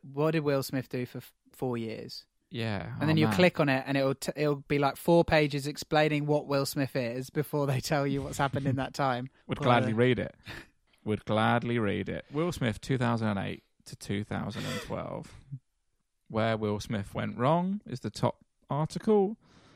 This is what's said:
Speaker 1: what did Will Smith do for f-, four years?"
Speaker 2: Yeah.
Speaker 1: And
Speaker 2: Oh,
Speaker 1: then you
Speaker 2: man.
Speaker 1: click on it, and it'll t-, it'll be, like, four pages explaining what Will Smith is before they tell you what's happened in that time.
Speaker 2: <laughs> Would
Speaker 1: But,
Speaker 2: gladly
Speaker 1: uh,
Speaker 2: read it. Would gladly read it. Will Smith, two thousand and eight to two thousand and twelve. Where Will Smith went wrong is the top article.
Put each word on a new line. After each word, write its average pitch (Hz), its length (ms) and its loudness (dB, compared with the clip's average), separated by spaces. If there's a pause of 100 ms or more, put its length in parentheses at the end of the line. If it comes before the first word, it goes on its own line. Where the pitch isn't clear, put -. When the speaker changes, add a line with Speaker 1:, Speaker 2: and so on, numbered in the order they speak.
(120)
Speaker 1:
what 151 200 2
did 160 80 2
Will 143 220 2
Smith 131 260 -4
do 123 180 -4
for - 120 -14
f-, - 140 -18 (200)
four 127 240 -4
years?" 113 480 -8 (240)
Speaker 2:
Yeah. 113 360 -4 (100)
Speaker 1:
And - 80 -4
Speaker 2:
Oh, 147 40 2
Speaker 1:
then 156 100 4
you 156 100 6
Speaker 2:
man. 208 80 2
Speaker 1:
click 180 240 6
on 147 100 4
it, 131 200 2
and 139 80 0
it'll 135 180 2
t-, - 220 -6
it'll 147 180 2 (140)
be, 143 100 2
like, 139 180 2
four 170 280 6
pages 147 420 4
explaining 147 600 2
what 147 200 2
Will 139 180 2
Smith 135 300 -2
is 127 340 -4
before 147 380 -2
they 131 140 0
tell 143 260 0
you 139 160 -2
what's 147 160 -8
happened 139 300 0
in 131 80 0
that 131 180 -4
time. 127 440 -2
Speaker 2:
<laughs> - 100 -20
Would - 100 -4
Speaker 1:
But, - 60 -6
Speaker 2:
gladly 117 280 4
Speaker 1:
uh, 110 40 0
Speaker 2:
read 123 240 4
it. - 160 -6 (680)
Would 107 200 -2
gladly 117 560 2
read 98 280 -2
it. 90 240 -8
Will 160 200 -2
Smith, 120 280 -4
two 131 180 -2
thousand 117 300 0
and 101 120 -2
eight 98 240 -8 (220)
to - 100 -16
two 101 260 -4
thousand 104 420 -6
and - 180 -6
twelve. - 440 -8 (1040)
Where 113 280 0
Will 104 240 -2
Smith 101 340 -6
went 113 220 -6
wrong 175 480 0
is - 160 -8
the 107 100 -4
top - 280 -2 (320)
article. 190 640 2 (400)